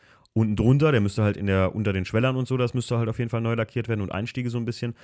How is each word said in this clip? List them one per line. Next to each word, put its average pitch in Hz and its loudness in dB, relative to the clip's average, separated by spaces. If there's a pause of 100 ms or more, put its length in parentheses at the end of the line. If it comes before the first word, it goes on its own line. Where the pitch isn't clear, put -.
(340)
unten 110 2
drunter, 139 6
der 120 4
müsste 101 0
halt 104 2
in 98 -6
der, 95 2
unter 104 -2
den 92 -2
Schwellern 127 0
und 127 -2
so, 131 -2
das 123 -2
müsste 120 -2
halt 117 0
auf 113 -4
jeden 117 -4
Fall 117 -2
neu 113 0
lackiert 113 -4
werden 110 -2
und 95 -4
Einstiege 117 -4
so 120 -4
ein 117 -4
bisschen. 120 -6